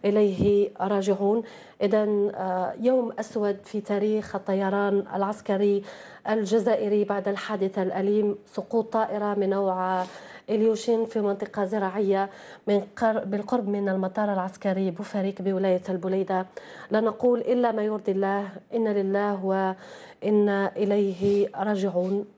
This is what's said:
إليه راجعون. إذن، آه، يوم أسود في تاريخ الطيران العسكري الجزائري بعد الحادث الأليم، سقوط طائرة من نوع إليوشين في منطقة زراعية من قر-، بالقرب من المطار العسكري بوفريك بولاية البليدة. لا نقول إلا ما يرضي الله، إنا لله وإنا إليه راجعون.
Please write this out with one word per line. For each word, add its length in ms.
إليه 640
راجعون. 600
إذن، 520
آه، 460
يوم 400
أسود 440
في 160
تاريخ 560
الطيران 680
العسكري 680
الجزائري 760
بعد 240
الحادث 500
الأليم، 580
سقوط 460
طائرة 420
من 160
نوع 540
إليوشين 560
في 160
منطقة 440
زراعية 680
من 140
قر-، 280
بالقرب 440
من 200
المطار 440
العسكري 580
بوفريك 520
بولاية 460
البليدة. 580
لا 100
نقول 400
إلا 320
ما 100
يرضي 300
الله، 360
إنا 140
لله 560
وإنا 1300
إليه 800
راجعون. 680